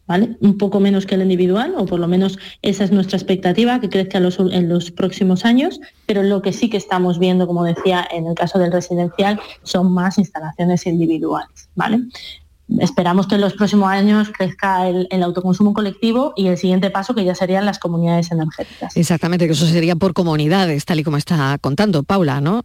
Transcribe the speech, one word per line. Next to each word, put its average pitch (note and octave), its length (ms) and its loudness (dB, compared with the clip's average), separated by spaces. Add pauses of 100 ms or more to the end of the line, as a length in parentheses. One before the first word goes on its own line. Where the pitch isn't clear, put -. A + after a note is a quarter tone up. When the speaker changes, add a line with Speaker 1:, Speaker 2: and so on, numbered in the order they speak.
Speaker 1:
¿vale? G#3+ 340 0
Un G3+ 160 4
poco G3+ 240 0
menos G3 240 2
que F#3+ 120 -2
el F#3+ 60 2
individual, F#3+ 540 0
o G#3 80 -2
por F3 160 -2
lo E3+ 80 -2
menos F#3+ 300 0 (240)
esa G3+ 220 -2
es F3 60 0
nuestra F#3+ 280 2
expectativa, F#3+ 600 0
que G3+ 100 -4
crezca F#3+ 280 -2
en F3+ 60 2
los, F3+ 140 0
en F3+ 300 0
los F3 220 -2
próximos F#3 540 0
años, C4 360 2 (260)
pero G3+ 160 0
lo G3 200 2
que F#3+ 100 -2
sí A3+ 180 -2
que G#3 80 -2
estamos F3+ 400 0
viendo, F3+ 280 2
como F3 160 -2
decía, F3 480 0
en E3 160 -6
el E3+ 80 -4
caso F3 240 -2
del F3 140 2
residencial, F3+ 680 -2 (260)
son F#3 280 0
más F3+ 240 0
instalaciones F3 720 -2
individuales, D#3+ 880 -2
¿vale? A3 260 0 (800)
Esperamos F3+ 460 2
que G#3 80 0
en G3+ 80 2
los F#3+ 100 0
próximos G3+ 380 2
años G#3 400 2
crezca F#3 580 -2
el, F#3 220 0
el F#3 120 0
autoconsumo F#3 520 0
colectivo A3+ 600 -2
y F#3+ 120 0
el F3+ 100 2
siguiente F#3 320 0
paso, G3 260 -4
que G#3 80 0
ya F3+ 120 0
serían F#3+ 320 0
las G3 120 -2
comunidades E3+ 540 0
energéticas. - 640 -6
Speaker 2:
Exactamente, E3+ 480 0
que D#3+ 80 2
eso D#3 140 2
sería E3+ 300 2
por F#3 180 0
comunidades, D#3+ 720 0
tal D#3+ 120 0
y D3 60 -2
como D3 140 0
está C#3+ 420 0
contando D3 440 0
Paula, D3+ 360 0
¿no? G3+ 240 0